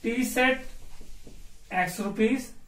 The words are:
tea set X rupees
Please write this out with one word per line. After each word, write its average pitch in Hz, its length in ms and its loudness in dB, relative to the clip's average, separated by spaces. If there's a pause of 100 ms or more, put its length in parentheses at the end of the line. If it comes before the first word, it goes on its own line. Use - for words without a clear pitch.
tea 247 220 2
set 254 400 4 (1040)
X 180 300 0
rupees 220 540 2 (140)